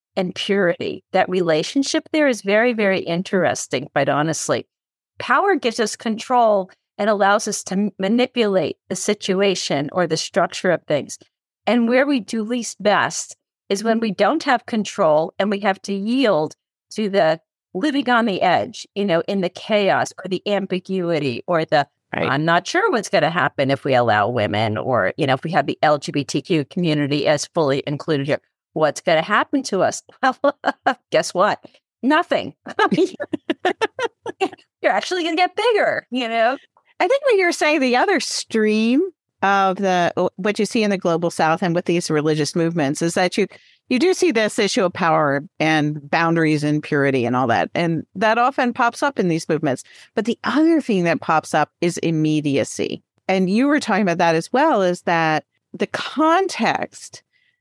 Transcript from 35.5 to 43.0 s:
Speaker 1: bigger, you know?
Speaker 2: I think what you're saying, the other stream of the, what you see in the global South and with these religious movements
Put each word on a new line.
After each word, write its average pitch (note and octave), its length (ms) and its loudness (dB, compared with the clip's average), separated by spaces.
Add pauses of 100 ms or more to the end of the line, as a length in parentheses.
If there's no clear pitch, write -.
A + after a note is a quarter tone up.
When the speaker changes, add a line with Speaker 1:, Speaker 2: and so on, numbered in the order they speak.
Speaker 1:
bigger, G4 540 0
you B3 180 -4
know? A3+ 280 0 (440)
Speaker 2:
I F4+ 80 2
think C#5 160 2
what B4+ 120 4
you're F4+ 160 2
saying, D4+ 280 0
the B3+ 160 2
other E4 240 2
stream A3 840 0 (400)
of F#3+ 340 2
the, F3+ 360 0 (240)
what G3+ 220 -2
you G#3+ 60 2
see A3 180 0
in G#3 80 0
the G3 80 0
global E3+ 320 0
South D#3+ 320 0
and E3+ 120 0
with F3 100 -2
these F3 260 0
religious D3+ 460 0
movements E3 460 -2